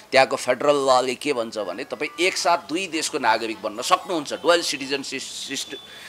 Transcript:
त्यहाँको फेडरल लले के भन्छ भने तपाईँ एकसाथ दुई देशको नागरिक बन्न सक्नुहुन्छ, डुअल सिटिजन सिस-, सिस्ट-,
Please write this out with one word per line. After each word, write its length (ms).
त्यहाँको 240
फेडरल 400
लले 400
के 180
भन्छ 240
भने 260
तपाईँ 400
एकसाथ 340
दुई 300
देशको 320
नागरिक 420
बन्न 200
सक्नुहुन्छ, 520
डुअल 280
सिटिजन 400
सिस-, 460
सिस्ट-, 280